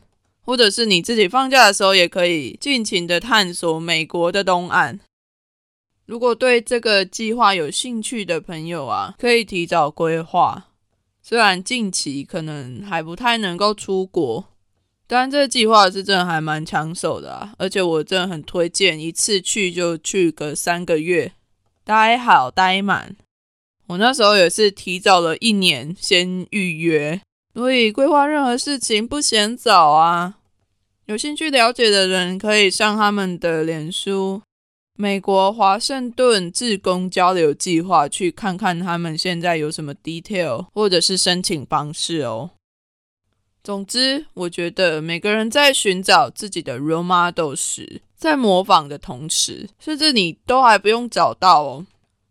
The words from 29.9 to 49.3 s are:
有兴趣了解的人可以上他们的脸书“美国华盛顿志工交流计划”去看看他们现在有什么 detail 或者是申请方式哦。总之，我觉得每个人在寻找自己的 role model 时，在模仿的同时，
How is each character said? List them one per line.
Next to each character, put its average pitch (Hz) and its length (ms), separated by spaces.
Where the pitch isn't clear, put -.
有 214 100
兴 294 200
趣 302 160
了 247 200
解 240 200
的 190 160
人 185 280
可 214 220
以 202 140
上 214 260
他 208 140
们 190 260
的 160 260
脸 160 280
书 196 500
“美 202 220
国 190 340
华 202 240
盛 254 320
顿 226 420
志 226 240
工 185 320
交 185 260
流 160 200
计 170 260
划” 170 300
去 175 220
看 185 260
看 185 220
他 175 180
们 170 180
现 175 240
在 170 180
有 151 120
什 160 140
么 143 100
detail 165 800
或 208 160
者 180 100
是 185 160
申 180 280
请 156 240
方 147 260
式 165 280
哦。 120 280
总 196 220
之， 262 480
我 180 160
觉 170 220
得 165 280
每 165 200
个 208 120
人 220 160
在 277 240
寻 190 300
找 175 300
自 - 180
己 180 100
的 127 200
role 160 240
model 175 500
时， - 480
在 311 200
模 196 280
仿 170 260
的 143 80
同 156 320
时， - 480